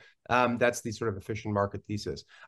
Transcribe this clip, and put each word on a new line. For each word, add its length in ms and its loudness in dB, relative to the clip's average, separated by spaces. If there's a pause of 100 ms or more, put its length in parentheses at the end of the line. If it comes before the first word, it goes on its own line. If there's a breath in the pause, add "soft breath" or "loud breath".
(300 soft breath)
Um, 280 4
that's 240 2
the 120 -6
sort 160 -2
of 80 -2
efficient 360 -4
market 340 0
thesis. 360 -6 (240 soft breath)